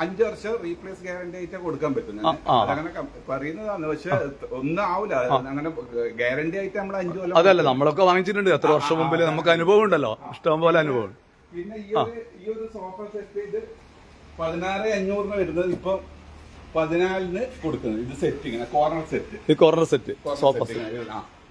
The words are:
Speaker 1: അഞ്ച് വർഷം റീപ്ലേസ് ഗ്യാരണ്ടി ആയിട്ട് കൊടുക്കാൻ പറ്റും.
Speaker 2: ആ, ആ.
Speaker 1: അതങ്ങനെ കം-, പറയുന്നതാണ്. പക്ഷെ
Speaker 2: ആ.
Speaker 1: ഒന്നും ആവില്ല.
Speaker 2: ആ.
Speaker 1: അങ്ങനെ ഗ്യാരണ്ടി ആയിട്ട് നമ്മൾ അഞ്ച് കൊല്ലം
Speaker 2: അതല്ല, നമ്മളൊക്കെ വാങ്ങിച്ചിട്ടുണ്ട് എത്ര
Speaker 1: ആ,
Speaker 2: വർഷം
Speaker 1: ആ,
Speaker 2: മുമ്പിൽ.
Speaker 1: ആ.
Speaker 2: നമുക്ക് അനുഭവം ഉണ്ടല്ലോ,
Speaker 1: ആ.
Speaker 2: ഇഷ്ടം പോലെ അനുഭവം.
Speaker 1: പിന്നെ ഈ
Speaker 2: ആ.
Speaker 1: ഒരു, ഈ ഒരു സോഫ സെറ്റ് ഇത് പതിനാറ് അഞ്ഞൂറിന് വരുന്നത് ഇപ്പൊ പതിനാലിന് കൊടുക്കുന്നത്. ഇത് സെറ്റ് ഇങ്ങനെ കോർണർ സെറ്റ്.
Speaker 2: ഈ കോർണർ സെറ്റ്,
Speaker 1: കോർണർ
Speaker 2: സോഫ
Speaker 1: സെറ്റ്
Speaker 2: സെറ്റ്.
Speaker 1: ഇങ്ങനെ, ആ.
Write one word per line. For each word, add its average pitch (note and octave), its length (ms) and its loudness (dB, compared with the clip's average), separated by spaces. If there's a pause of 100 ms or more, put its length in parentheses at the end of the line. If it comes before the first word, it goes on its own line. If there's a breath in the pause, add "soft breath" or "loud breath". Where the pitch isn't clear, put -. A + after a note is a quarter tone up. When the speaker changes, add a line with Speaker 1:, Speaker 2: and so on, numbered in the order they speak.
Speaker 1:
അഞ്ച് F3+ 220 -2
വർഷം G#3+ 420 -4
റീപ്ലേസ് F3+ 380 -10
ഗ്യാരണ്ടി F3+ 360 -10
ആയിട്ട് F3+ 180 -12
കൊടുക്കാൻ D3+ 380 -4
പറ്റും. G#2 340 -4
Speaker 2:
ആ, - 80 0 (120)
ആ. B2 140 6
Speaker 1:
അതങ്ങനെ D3 260 -2
കം-, D#3 180 -10 (220)
പറയുന്നതാണ്. D#3+ 580 -6
പക്ഷെ D#3 240 -4
Speaker 2:
ആ. D3 200 0 (220)
Speaker 1:
ഒന്നും D3 300 -2
ആവില്ല. F3+ 320 -2
Speaker 2:
ആ. B2+ 220 2
Speaker 1:
അങ്ങനെ C#3 340 -4 (400)
ഗ്യാരണ്ടി C3+ 480 -2
ആയിട്ട് G3 200 -6
നമ്മൾ G3 180 -6
അഞ്ച് F3+ 220 -4
കൊല്ലം F3+ 200 4
Speaker 2:
അതല്ല, F3 240 8
നമ്മളൊക്കെ C#3+ 400 4
വാങ്ങിച്ചിട്ടുണ്ട് F#3+ 480 4
എത്ര D#3 180 4
Speaker 1:
ആ, D3+ 60 8
Speaker 2:
വർഷം D#3 220 2
Speaker 1:
ആ, - 20 -2
Speaker 2:
മുമ്പിൽ. E3 240 2
Speaker 1:
ആ. D#3+ 80 4
Speaker 2:
നമുക്ക് D#3+ 180 0
അനുഭവം E3+ 340 6
ഉണ്ടല്ലോ, D3+ 400 2
Speaker 1:
ആ. - 80 -12
Speaker 2:
ഇഷ്ടം D#3 300 0
പോലെ E3 180 6
അനുഭവം. B2 440 0 (340)
Speaker 1:
പിന്നെ G3+ 200 -12
ഈ G#3 180 -8
Speaker 2:
ആ. A#3 80 2
Speaker 1:
ഒരു, A#3 80 -2 (300)
ഈ G#3 120 -8
ഒരു A3 220 -8
സോഫ G#3 420 -12
സെറ്റ് G3+ 220 -10
ഇത് G#3 240 -6 (760)
പതിനാറ് F3+ 500 -4
അഞ്ഞൂറിന് G3+ 480 -2
വരുന്നത് F3 340 0
ഇപ്പൊ F3+ 300 -2 (760)
പതിനാലിന് F3+ 720 0 (180)
കൊടുക്കുന്നത്. B2 360 -4
ഇത് C3 160 -8
സെറ്റ് D3+ 300 -2
ഇങ്ങനെ A#2+ 180 -6
കോർണർ D#3 460 0
സെറ്റ്. - 420 -4
Speaker 2:
ഈ - 20 6
കോർണർ D#3+ 300 6
സെറ്റ്, C3 280 -2
Speaker 1:
കോർണർ - 280 -8
Speaker 2:
സോഫ C#3 140 6
Speaker 1:
സെറ്റ് A#2 180 -2
Speaker 2:
സെറ്റ്. A2+ 80 -6
Speaker 1:
ഇങ്ങനെ, A2+ 300 -8
ആ. G#2+ 180 -10 (220)